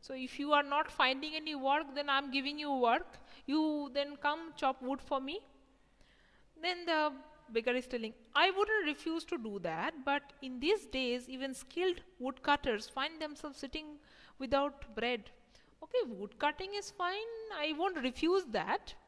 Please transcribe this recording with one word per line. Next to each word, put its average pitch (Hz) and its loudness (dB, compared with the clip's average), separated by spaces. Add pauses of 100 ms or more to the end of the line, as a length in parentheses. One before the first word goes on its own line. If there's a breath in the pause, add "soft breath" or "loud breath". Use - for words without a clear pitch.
So 262 -8
if 254 -8
you 294 2
are 285 4
not 302 2
finding 277 2
any 311 -6 (140)
work, 294 2
then 285 -2
I'm 285 2
giving 285 0
you 285 2
work. 254 4 (340 loud breath)
You 311 6 (320)
then 285 -2
come 311 0 (200)
chop 269 2
wood 269 -2
for 269 0
me. 339 -6 (1300 soft breath)
Then 349 -2
the 311 4 (580)
beggar 240 2
is 247 -12
telling, 220 -4 (300)
"I 381 6
wouldn't 415 4
refuse 320 -4
to 277 -4
do 208 -6 (140)
that, 254 -4
but 277 -2 (140)
in 254 -8
these 392 4 (140)
days, 247 0
even 262 -4
skilled 359 0 (240)
woodcutters 262 0 (100)
find 311 -4
themselves 294 -10
sitting 302 -10 (480 loud breath)
without 277 0
bread." 233 -2 (560 soft breath)
Okay, 494 2 (160)
wood 208 -8 (100)
cutting 381 -2
is - -10
fine. 403 -2 (320)
I 311 0
won't 339 0
refuse 330 2
that. 220 -2 (120)